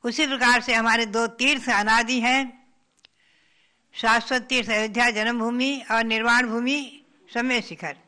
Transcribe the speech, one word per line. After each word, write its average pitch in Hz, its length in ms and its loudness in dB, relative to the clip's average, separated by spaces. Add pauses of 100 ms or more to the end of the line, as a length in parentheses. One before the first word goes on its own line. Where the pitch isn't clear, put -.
उसी 240 240 -2
प्रकार 247 340 2
से 240 120 -2
हमारे 226 320 2
दो 226 220 -2
तीर्थ 254 420 -2
अनादि 226 500 2
हैं, 254 540 -2 (1200)
शाश्वत 233 480 0
तीर्थ 247 280 -4
अयोध्या 220 400 0
जन्मभूमि 240 840 -2
और 226 120 2
निर्वाण 233 440 2
भूमि 247 580 -4 (280)
समय 240 280 -2
शिखर। 160 360 -12 (100)